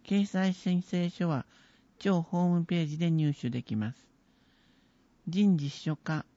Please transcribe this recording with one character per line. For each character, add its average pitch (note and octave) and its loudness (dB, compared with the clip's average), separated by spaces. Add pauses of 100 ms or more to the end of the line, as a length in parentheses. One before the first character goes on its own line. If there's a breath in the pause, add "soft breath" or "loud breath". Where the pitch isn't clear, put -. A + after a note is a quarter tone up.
掲 G3+ 0
載 F#3+ 0
申 F3+ 0
請 F3 -2
書 F3 -2
は、 C#3 -2 (540 soft breath)
町 F#3 2
ホ F3 0
ー F3 4
ム E3 -2
ペ E3+ 0
ー D3+ -2
ジ D3+ -6
で E3+ 0
入 D#3 2
手 B2 -4
で A2+ -4
き - -6
ま A2 -2
す。 - -20 (1200 soft breath)
人 F#3+ 4
事 C#3+ -2
秘 - -12
書 D#3 -2
課 D#3 -6 (120)